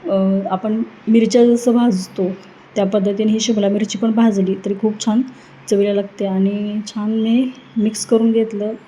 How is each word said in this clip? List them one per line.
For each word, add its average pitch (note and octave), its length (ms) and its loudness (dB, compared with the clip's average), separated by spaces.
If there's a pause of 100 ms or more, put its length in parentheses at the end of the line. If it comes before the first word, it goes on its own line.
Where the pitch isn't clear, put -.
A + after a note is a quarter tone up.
(100)
अ, G3 280 2 (120)
आपण G#3+ 320 -2 (260)
मिरच्या A3+ 380 4
जसं A#3+ 260 2
भाजतो G3+ 560 0 (480)
त्या G3+ 100 0
पद्धतीने G3+ 460 0
ही A3 80 0
शिमला G#3 280 0
मिरची G#3 300 -2
पण A3+ 140 0
भाजली G3 420 2
तरी G3 260 -6
खूप G#3+ 260 -2
छान A3+ 160 2 (480)
चवीला G3+ 240 2
लागते. G3 320 -4
आणि G#3 600 -2
छान G#3+ 240 -6
मी A3+ 380 0 (280)
मिक्स A3 300 -2
करून A3+ 260 2
घेतलं. A3 400 -2 (160)